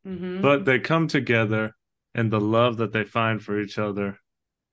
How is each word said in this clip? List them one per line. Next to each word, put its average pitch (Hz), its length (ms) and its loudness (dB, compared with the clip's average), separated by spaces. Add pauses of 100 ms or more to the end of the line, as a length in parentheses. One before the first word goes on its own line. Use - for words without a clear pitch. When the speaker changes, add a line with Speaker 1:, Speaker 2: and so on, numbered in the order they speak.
Speaker 1:
Mm-hmm. 185 360 -8
Speaker 2:
but 139 240 4
they 131 120 4
come 165 300 0
together 113 680 0 (400)
in 113 140 0
the 107 120 2
love 113 380 2
that 110 140 -2
they 107 120 -2
find 110 380 -2
for 104 180 -4
each 101 180 -8
other 101 400 -4 (540)